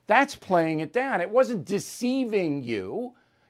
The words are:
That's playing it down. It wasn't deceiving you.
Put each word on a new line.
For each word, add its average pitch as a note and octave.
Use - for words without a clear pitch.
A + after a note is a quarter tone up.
That's C4
playing D#3+
it D3+
down. B3
It F3+
wasn't A#3
deceiving G3+
you. A#2